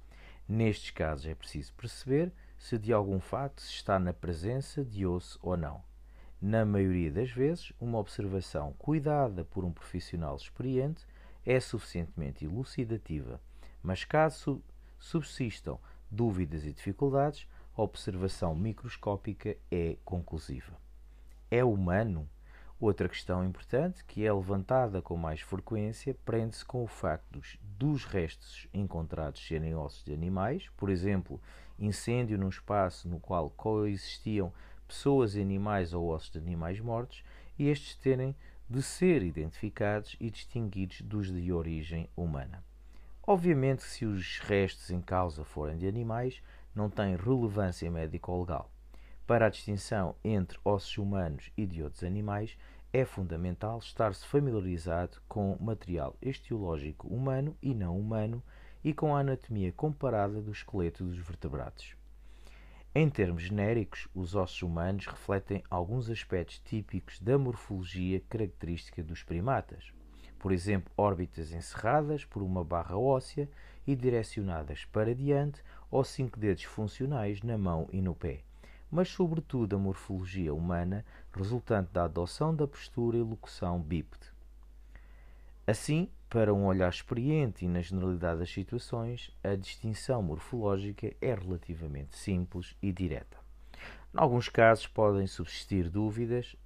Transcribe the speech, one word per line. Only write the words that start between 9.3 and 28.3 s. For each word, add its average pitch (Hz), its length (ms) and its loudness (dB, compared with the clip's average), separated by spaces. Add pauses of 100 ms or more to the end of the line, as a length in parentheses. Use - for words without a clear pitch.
por 90 200 -4
um 90 80 0
profissional 80 640 -4
experiente 131 720 -2 (400)
é 127 120 6
suficientemente 85 840 -4
elucidativa, 107 960 -4 (420)
mas 95 220 -2
caso 156 340 4
su-, 135 240 -2 (360)
subsistam - 840 -4 (300)
dúvidas 90 560 2
e 73 80 -4
dificuldades, 139 760 0 (260)
a 110 80 2
observação 92 720 0
microscópica 104 1040 -2 (140)
é 85 340 2
conclusiva. 82 720 -6 (760)
É 120 140 6
humano? 95 640 4 (520)
Outra 101 280 6
questão 92 360 0
importante, 131 600 0
que 107 220 -2
é 107 60 6
levantada 98 680 2
com 87 160 -4
mais 80 240 -2
frequência, 110 760 -4 (100)
prende-se 110 400 0
com 123 180 -2
o 113 60 -2
facto 80 420 -2
dos, - 320 -12
dos 147 420 0
restos - 720 -4